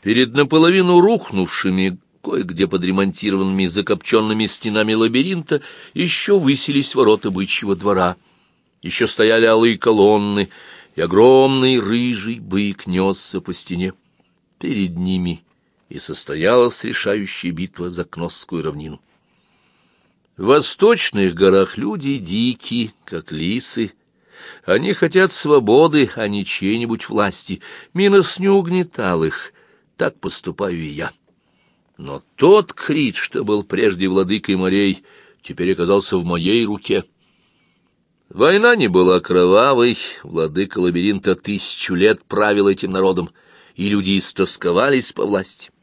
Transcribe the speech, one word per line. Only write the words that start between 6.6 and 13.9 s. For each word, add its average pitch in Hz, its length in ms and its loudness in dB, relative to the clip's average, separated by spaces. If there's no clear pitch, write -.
ворота 110 360 2
бычьего 98 460 -4
двора. 92 400 0
Еще 90 240 -2
стояли 113 380 2
алые 113 320 4
колонны, 104 720 2
и 80 60 -2
огромный 131 760 4
рыжий 113 640 -4
бык 101 460 -4
несся 95 540 -2
по 90 120 -12
стене. 92 400 -8